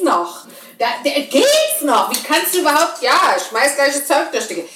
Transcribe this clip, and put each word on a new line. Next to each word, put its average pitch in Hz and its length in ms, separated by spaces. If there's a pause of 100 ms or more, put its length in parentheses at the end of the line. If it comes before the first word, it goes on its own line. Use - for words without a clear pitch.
noch? - 420 (320)
Da, 233 80 (180)
da, 277 60
geht's 508 720
noch? 226 300
Wie 247 100
kannst 339 320
du 359 60
überhaupt, 311 420
ja, 294 340
ich - 80
schmeiß 254 300
gleich 285 220
das 285 100
Zeug 302 260
durch - 180
die 185 40
Ge-, 165 120 (100)